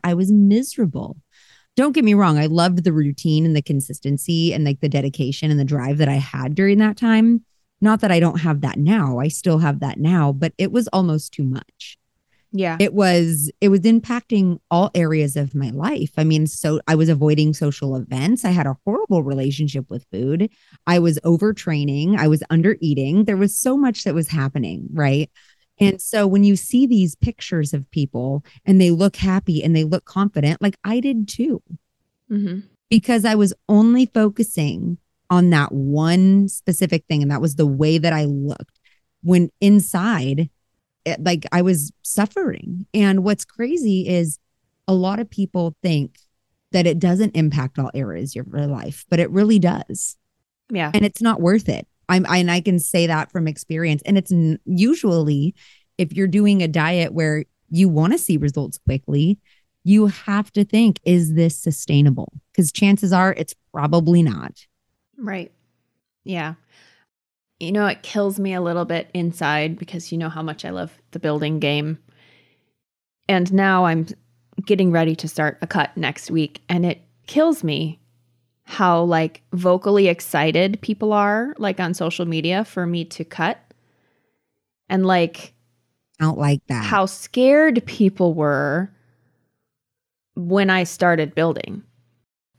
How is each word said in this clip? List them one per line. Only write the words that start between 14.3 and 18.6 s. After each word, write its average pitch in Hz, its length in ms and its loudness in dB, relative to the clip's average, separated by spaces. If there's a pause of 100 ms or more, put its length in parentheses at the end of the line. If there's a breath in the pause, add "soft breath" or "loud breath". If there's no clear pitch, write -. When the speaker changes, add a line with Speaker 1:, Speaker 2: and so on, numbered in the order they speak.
Speaker 1:
all 175 240 2
areas 156 420 0
of 143 200 -4
my 139 160 -4
life. 156 460 -4
I 156 60 0
mean, 156 220 2
so 156 420 -4
I 160 60 2
was 160 160 4
avoiding 151 460 2
social 143 400 -4
events. 135 500 -2
I 185 60 0
had 165 160 2